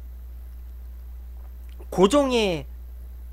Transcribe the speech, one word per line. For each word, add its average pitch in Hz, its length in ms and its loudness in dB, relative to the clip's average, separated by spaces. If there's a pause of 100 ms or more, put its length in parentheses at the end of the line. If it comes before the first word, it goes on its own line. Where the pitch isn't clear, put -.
(1900)
고종의 214 760 6 (680)